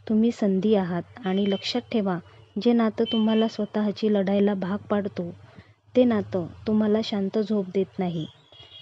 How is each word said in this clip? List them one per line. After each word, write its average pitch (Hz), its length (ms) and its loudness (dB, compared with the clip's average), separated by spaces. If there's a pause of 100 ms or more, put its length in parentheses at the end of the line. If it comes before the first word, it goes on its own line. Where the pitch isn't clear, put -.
तुम्ही 220 220 4
संधी 202 440 2
आहात. 180 280 0 (220)
आणि 196 260 0
लक्षात 214 320 -4 (100)
ठेवा, 190 260 0 (440)
जे 240 100 4
नातं 226 400 2
तुम्हाला 220 360 2
स्वतःची 214 680 -2
लढायला 202 400 2
भाग 190 240 -4
पाडतो, 202 520 -4 (680)
ते 254 80 6
नातं 196 420 0 (200)
तुम्हाला 214 380 2
शांत 196 340 -2
झोप 208 360 -2
देत 190 240 -2
नाही. 170 280 -4 (560)